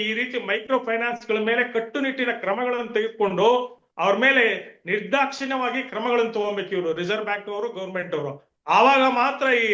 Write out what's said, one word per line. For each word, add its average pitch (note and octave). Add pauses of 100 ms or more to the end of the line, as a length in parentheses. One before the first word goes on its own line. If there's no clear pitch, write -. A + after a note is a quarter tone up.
ಈ G#3+
ರೀತಿ B3
ಮೈಕ್ರೋ A3
ಫೈನಾನ್ಸ್ A#3
ಗಳ G#3+
ಮೇಲೆ A#3
ಕಟ್ಟುನಿಟ್ಟಿನ B3+
ಕ್ರಮಗಳನ್ನು A#3+
ತೆಗೆದುಕೊಂಡು G#3 (500)
ಅವ್ರ G3
ಮೇಲೆ C4 (440)
ನಿರ್ದಾಕ್ಷಿಣ್ಯವಾಗಿ B3+
ಕ್ರಮಗಳನ್ನು A3+
ತಗೊಬೇಕು G3+
ಇವ್ರು, E3+
ರಿಸರ್ವ್ F#3
ಬ್ಯಾಂಕ್ G#3
ಅವರು, G#3
ಗವರ್ನಮೆಂಟ್ F3+
ಅವರು. C#3+ (340)
ಆವಾಗ B3 (100)
ಮಾತ್ರ C4+
ಈ A3+